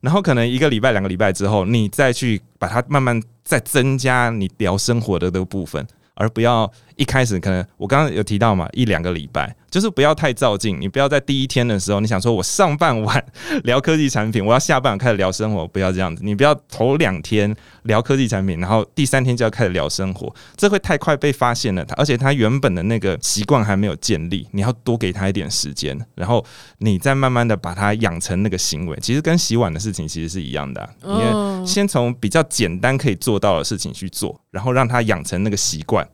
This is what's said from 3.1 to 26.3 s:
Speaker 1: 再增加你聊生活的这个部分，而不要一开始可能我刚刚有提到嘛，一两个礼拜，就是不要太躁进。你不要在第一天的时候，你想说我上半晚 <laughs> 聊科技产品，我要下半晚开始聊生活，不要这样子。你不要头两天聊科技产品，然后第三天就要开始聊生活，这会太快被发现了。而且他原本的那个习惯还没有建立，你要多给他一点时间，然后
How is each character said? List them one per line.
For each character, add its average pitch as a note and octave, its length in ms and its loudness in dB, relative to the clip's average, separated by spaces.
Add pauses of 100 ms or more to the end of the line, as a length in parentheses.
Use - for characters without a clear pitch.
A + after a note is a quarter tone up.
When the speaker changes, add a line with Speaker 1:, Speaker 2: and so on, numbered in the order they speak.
Speaker 1:
再 D3 160 0
增 C3+ 360 0
加 B2 340 2
你 G2 280 -2
聊 F#2+ 180 0
生 A#2 240 0
活 G2+ 180 0
的 F2+ 120 0
这 F2+ 80 -2
个 F#2 60 -2
部 F#2 200 -6
分， D2+ 200 -8 (300)
而 G#2+ 140 -2
不 A2+ 120 -4
要 A2+ 300 2 (260)
一 C3+ 80 0
开 C3 200 2
始 G#2 140 0
可 E2+ 120 -2
能 F2+ 140 0 (120)
我 G#2 100 -8
刚 C3+ 140 2
刚 C#3+ 120 0
有 G2 100 -2
提 G2+ 160 -2
到 A2 160 4
嘛， F2 180 -2
一 B2+ 120 0
两 F#2+ 160 2
个 F2+ 120 -4
礼 D#2+ 200 -8
拜， - 220 -4 (160)
就 F#3 100 0
是 A3 80 0
不 F3 120 -2
要 D3 120 4
太 D#3 200 0
躁 A2 260 0
进。 G2 220 -2
你 G2 80 -4
不 C#3+ 100 -4
要 C#3 100 2
在 C#3 120 2
第 C3+ 240 0
一 - 20 -4
天 B2 200 2
的 G#2+ 120 0
时 G2 140 -2
候， G2+ 80 2
你 A2 80 0
想 G2 120 0
说 A#2 120 2
我 G2 100 2
上 D#3+ 340 2
半 D3 260 0
晚 G#2+ 220 0 (140)
<laughs> D4+ 240 -4
聊 B2 180 2
科 E3 160 2
技 D3 140 2
产 A2 220 -2
品， G#2 120 0
我 G#2+ 80 4
要 B2+ 60 6
下 C3+ 220 2
半 B2+ 120 2
晚 G2 60 -2
开 B2 120 2
始 G#2 60 2
聊 F#2+ 140 2
生 G#2+ 240 -2
活， E2 120 -2
不 - 120 -6
要 F#2+ 140 2
这 F#2 80 -2
样 E2+ 140 -2
子。 F2 100 -12
你 G#2 100 0
不 G2+ 80 2
要 D3 100 6 (160)
头 C3 280 0
两 F#2+ 260 0
天 G#2 320 0 (300)
聊 A2 180 2
科 C3+ 140 2
技 C3+ 100 2
产 G2 180 0
品， F2 140 -2
然 F2+ 100 -4
后 A2 160 2 (120)
第 C#3 100 2
三 C3+ 160 2
天 B2+ 140 0
就 A#2 80 0
要 A2 60 2
开 A#2+ 140 -2
始 F#2 60 2
聊 E2 180 -2
生 F#2+ 240 -4
活， - 220 -10 (220)
这 G3+ 120 4
会 G3 120 2
太 D#3 180 -2
快 D3+ 180 0
被 C#3+ 160 0
发 A#2+ 220 0
现 A2+ 180 -2
了。 F2 140 -2 (100)
而 - 80 2
且 C#3 140 2
他 C3+ 140 2
原 B2+ 280 2
本 B2 140 2
的 F2 80 -2
那 A2+ 160 0
个 G2 240 0
习 G#2 220 -2
惯 B2 200 4
还 G#2 120 0
没 G#2 100 2
有 F2 80 -2
建 E2+ 340 -2
立， F2+ 220 -4
你 G2 100 -4
要 A#2 120 0 (100)
多 A#2 160 0
给 F#2 140 -2
他 F#2+ 160 -2
一 G2 40 0
点 F#2 160 -4
时 D2 240 -4
间， C#2+ 240 -6 (200)
然 F#2 120 -6
后 A#2 160 2 (340)